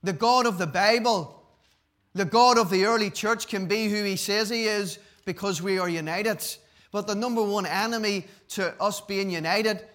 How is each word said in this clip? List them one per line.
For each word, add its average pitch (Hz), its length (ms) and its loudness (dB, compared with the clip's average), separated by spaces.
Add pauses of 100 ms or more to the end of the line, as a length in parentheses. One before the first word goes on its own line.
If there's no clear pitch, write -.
The 185 100 -2
God 240 340 4
of 202 120 0
the 180 80 0
Bible, 202 760 2 (720)
the 190 100 0
God 233 340 6
of 202 120 2
the 190 140 2
early 214 260 2
church 220 380 -2
can 190 180 -4
be 214 220 0
who 208 160 -2
he 196 120 -2
says 208 320 -2
he 226 160 -2
is 208 340 -2 (260)
because 190 360 -4
we 190 180 0
are 180 100 0
united. 170 540 -2 (500)
But 202 140 -4
the 208 80 -2
number 226 280 0
one 202 240 0
enemy 208 600 -2 (240)
to 185 300 -2
us 202 220 -2
being 196 280 -2
united 185 540 -2 (100)